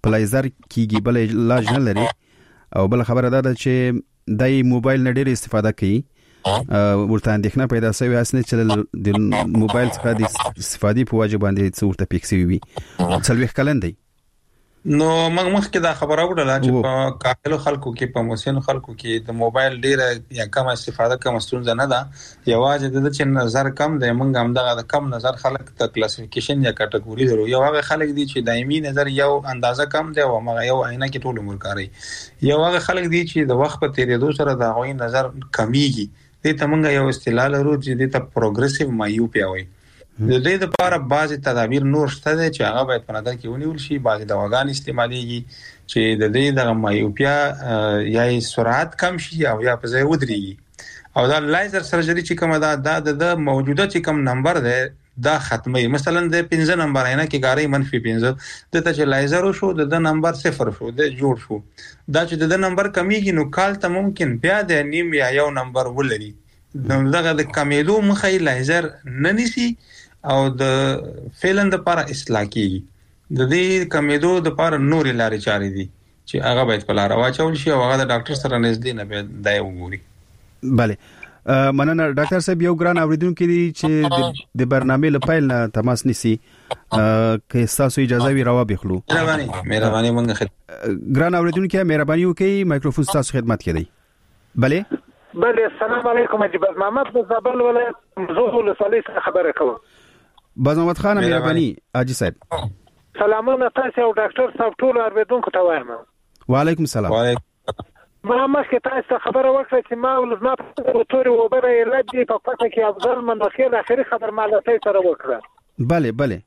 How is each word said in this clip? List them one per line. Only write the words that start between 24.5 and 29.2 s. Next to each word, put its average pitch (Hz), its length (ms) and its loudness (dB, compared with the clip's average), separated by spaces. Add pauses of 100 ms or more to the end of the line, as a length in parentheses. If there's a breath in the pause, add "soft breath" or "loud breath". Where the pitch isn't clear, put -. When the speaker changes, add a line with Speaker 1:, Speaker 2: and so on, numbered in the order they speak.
Speaker 2:
د - 40 -12
کم 139 280 -2
نظر 120 180 -2
خلک 131 360 -4 (100)
ته 117 80 0
کلاسیفیکیشن 113 760 -2
یا 117 100 2
کټګوري 110 580 -2
لرو. 110 160 2
یو 127 160 2
هغه 147 180 2
خلک 156 280 -2
دي 143 180 -2
چې 135 120 -6
دایمي 123 420 -2
نظر 143 260 -2
یو 139 400 0